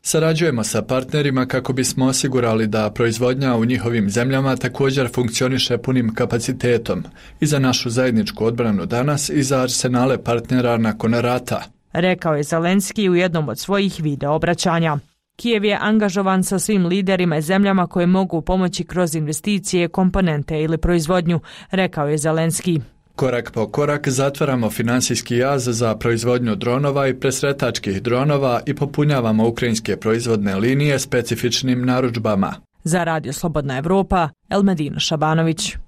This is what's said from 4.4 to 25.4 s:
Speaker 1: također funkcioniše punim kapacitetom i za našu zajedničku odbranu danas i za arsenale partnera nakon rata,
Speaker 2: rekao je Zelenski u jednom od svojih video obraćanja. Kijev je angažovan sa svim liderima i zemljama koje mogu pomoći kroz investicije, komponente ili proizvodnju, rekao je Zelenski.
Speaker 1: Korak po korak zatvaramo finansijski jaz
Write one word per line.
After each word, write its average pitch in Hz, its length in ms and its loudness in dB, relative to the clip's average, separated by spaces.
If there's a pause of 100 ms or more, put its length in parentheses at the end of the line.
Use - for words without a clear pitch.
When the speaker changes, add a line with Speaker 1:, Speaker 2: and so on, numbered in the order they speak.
Speaker 1:
također 135 580 0
funkcioniše 127 640 0
punim 120 360 0
kapacitetom 120 920 0 (360)
i 165 60 2
za 143 120 2
našu 127 320 0
zajedničku 113 540 0
odbranu 113 420 0
danas 135 420 0
i 151 140 0
za 131 200 2
arsenale 127 640 0
partnera 120 520 2
nakon 113 380 0
rata, 123 480 0 (300)
Speaker 2:
rekao 175 420 0
je 143 80 -2
Zelenski 185 680 0
u 180 40 4
jednom 175 340 2
od 113 100 -8
svojih 196 440 0
video 143 300 -2
obraćanja. 165 680 0 (380)
Kijev 226 280 0
je 202 160 2
angažovan 196 640 2
sa 196 140 0
svim 190 280 2
liderima 180 500 0
i 160 60 0
zemljama 190 440 2
koje 175 200 0
mogu 185 340 2
pomoći 180 440 0
kroz 165 300 -2
investicije, 175 720 -2
komponente 170 760 0
ili 160 160 0
proizvodnju, 170 600 2 (300)
rekao 180 380 0
je 151 100 0
Zelenski. 160 640 0 (360)
Speaker 1:
Korak 120 340 -2
po 107 160 -2
korak 147 420 -2
zatvaramo 135 640 0
finansijski 120 680 -2
jaz 127 320 0 (100)